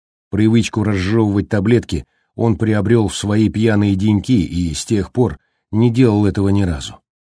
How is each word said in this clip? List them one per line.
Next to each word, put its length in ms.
Привычку 540
разжевывать 640
таблетки 580
он 200
приобрел 520
в 80
свои 320
пьяные 480
деньки 460
и 300
с 120
тех 280
пор 260
не 200
делал 360
этого 220
ни 140
разу. 380